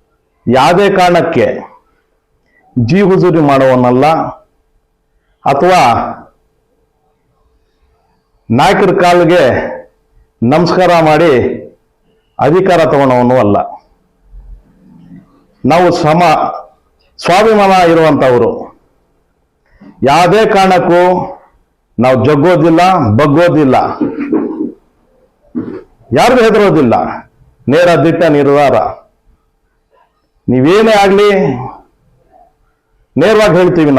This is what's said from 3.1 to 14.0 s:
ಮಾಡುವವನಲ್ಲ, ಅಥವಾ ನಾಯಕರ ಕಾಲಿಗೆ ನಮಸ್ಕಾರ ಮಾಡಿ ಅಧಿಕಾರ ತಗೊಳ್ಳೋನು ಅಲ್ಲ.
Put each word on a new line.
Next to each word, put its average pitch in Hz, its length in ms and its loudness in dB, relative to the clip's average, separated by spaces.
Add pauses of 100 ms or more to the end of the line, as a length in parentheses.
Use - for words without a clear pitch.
ಮಾಡುವವನಲ್ಲ, 131 580 2 (1400)
ಅಥವಾ 170 380 2 (2750)
ನಾಯಕರ 175 440 0 (100)
ಕಾಲಿಗೆ 175 400 2 (1000)
ನಮಸ್ಕಾರ 170 480 0 (180)
ಮಾಡಿ 156 240 2 (1040)
ಅಧಿಕಾರ 175 420 0 (120)
ತಗೊಳ್ಳೋನು 127 520 0
ಅಲ್ಲ. 101 120 0 (2000)